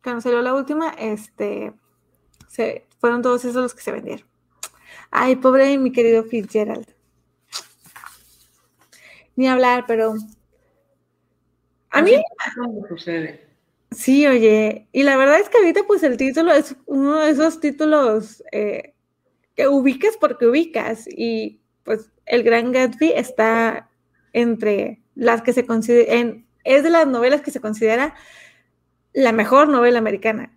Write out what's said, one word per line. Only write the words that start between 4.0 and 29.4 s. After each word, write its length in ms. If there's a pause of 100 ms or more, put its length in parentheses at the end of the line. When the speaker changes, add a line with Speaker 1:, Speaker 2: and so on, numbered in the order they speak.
Speaker 1:
Ay, 240
pobre 420
mi 140
querido 320
Fitzgerald. 640 (2500)
Ni 120
hablar, 400
pero 260 (1800)
a 100
Speaker 2:
Así 120
Speaker 1:
mí 40
Speaker 2:
es 80 (320)
como 320
sucede. 600 (440)
Speaker 1:
Sí, 340
oye, 680
y 120
la 140
verdad 220
es 100
que 80
ahorita, 280
pues, 180
el 140
título 340
es 240 (120)
uno 320
de 120
esos 280
títulos, 920
eh, 420 (640)
que 120
ubicas 520
porque 280
ubicas, 600
y, 520 (240)
pues, 260 (160)
El 180
Gran 280
Gatsby 400
está 800 (440)
entre 680 (140)
las 280
que 100
se 120
consider-, 440
en 320 (220)
es 200
de 60
las 180
novelas 340
que 100
se 100
considera 540 (1000)
la 180
mejor 380